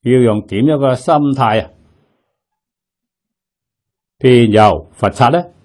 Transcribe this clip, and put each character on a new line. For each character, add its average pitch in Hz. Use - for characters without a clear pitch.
要 120
用 107
點 214
樣 156
嘅 135
心 -
態 113
啊， -
邊 123
有 104
佛 -
剎 120
呢？ 175